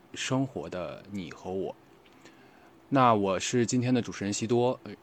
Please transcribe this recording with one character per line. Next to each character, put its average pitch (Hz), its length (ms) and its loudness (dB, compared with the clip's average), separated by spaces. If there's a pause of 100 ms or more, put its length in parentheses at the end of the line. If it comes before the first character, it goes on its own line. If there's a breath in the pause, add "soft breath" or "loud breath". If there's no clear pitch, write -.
(140)
生 131 320 -2
活 85 220 -8
的 87 340 -8 (100)
你 95 200 -8
和 - 180 -12
我。 92 240 -4 (1160 soft breath)
那 127 260 8
我 95 240 2
是 120 260 0
今 123 160 0
天 123 120 0
的 120 80 2
主 - 100 -6
持 - 140 -6
人 101 80 -2
西 113 120 -4
多， 123 380 2
呃， 104 80 -12 (120)